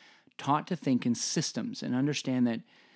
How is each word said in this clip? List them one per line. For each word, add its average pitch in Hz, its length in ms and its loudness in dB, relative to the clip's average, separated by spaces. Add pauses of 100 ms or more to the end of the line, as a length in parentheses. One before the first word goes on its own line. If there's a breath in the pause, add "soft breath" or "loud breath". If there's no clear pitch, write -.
(360 soft breath)
taught 151 320 0
to 185 80 -2
think 127 300 2
in 117 80 4
systems - 680 -2
and - 120 -2
understand 131 520 0
that 113 140 0 (360 soft breath)